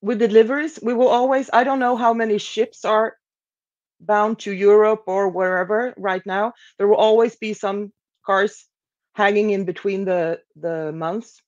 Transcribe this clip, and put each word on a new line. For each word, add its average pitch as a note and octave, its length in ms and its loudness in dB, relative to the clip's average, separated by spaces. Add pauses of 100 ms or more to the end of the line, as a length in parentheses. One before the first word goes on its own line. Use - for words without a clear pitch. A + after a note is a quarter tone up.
with G#3+ 180 -4
deliveries, A3+ 640 2
we A#3 100 -2
will B3 140 2
always, B3+ 440 0
I A#3+ 120 4
don't C4+ 160 -2
know B3 160 0
how A#3 180 0
many A3 240 -2
ships - 480 -6
are G#3+ 320 0 (800)
bound G#3 400 0
to G3+ 120 -10
Europe G#3+ 560 4
or F#3+ 220 -2
wherever F#3 680 -2
right F#3+ 300 -6
now. G3+ 260 -4 (240)
There G3+ 100 0
will G#3 100 4
always A3 380 4
be G#3+ 180 -8
some G3+ 380 -6 (320)
cars G3 420 -2 (500)
hanging G#3 340 2
in G3 160 -2
between F#3+ 400 -6
the, F3 340 -2 (160)
the D#3+ 360 -8
months. E3 560 -10